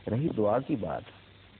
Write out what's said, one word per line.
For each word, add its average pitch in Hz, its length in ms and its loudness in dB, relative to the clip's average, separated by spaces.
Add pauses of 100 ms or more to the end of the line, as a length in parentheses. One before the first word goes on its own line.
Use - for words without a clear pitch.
रही 131 240 0
दुआ 110 280 2
की 139 160 -2
बात, 85 300 -6 (540)